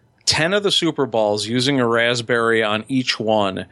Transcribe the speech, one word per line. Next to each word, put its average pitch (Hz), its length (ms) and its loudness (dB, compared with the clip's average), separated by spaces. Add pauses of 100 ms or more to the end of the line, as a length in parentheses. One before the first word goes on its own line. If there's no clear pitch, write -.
(260)
ten 165 280 0
of 202 100 0
the 190 80 0
Super 151 340 0
Balls 107 420 0
using 127 340 0
a 120 60 2
raspberry 117 760 0
on 107 240 -2
each 131 320 -2
one, 101 520 0